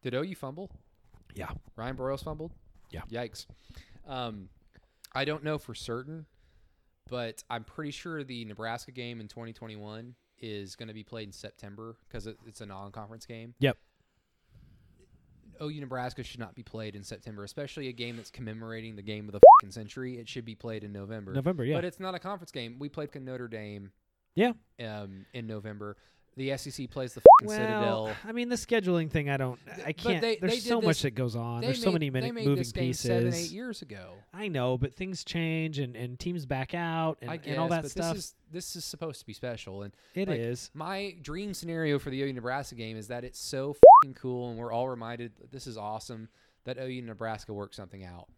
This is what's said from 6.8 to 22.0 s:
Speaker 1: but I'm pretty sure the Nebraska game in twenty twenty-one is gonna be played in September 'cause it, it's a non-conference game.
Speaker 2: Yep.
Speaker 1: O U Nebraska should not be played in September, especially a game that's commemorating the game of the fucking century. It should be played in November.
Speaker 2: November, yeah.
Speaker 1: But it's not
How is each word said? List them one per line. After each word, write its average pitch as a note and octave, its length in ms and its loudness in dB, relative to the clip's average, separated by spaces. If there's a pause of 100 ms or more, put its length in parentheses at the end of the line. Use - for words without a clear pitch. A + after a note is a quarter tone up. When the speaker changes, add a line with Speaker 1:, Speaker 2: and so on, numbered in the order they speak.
Speaker 1:
but A#2+ 400 -8
I'm A#2 140 -6
pretty D3 280 -10
sure D#3 320 -10
the A#2+ 220 -10
Nebraska A2+ 460 -8
game A#2+ 280 -10
in G#2+ 80 -12
twenty A#2 260 -14
twenty-one A2 600 -14 (260)
is G#2 360 -8
gonna A2+ 180 -12
be A2 100 -12
played A2 240 -12
in F#2+ 40 -16
September A2 640 -16 (160)
'cause A2 160 -8
it, A2 180 -12
it's A2+ 160 -18
a A2 60 -12
non-conference G2+ 580 -14
game. A#2 320 -14
Speaker 2:
Yep. C3+ 180 2 (1800)
Speaker 1:
O D3+ 100 -6
U D3+ 120 -8
Nebraska B2+ 400 -6
should A#2+ 180 -12
not A2 140 -10
be B2 80 -18
played G#2+ 340 -10
in G2+ 80 -14
September, G2+ 400 -12
especially C#3 440 -8
a B2+ 40 -6
game A#2+ 260 -6
that's A2 120 -14
commemorating A2+ 640 -10
the G2+ 60 -14
game G#2 260 -8
of G#2 40 -12
the G2+ 80 -8 (200)
fucking - 120 -2
century. A#2 480 -8
It A2+ 100 -14
should A#2+ 160 -8
be A2+ 80 -12
played A2 300 -8
in G2+ 100 -10
November. G2+ 400 -10
Speaker 2:
November, C3+ 320 0
yeah. C#3+ 100 0
Speaker 1:
But E3+ 100 0
it's F3+ 140 -8
not F#3 140 -6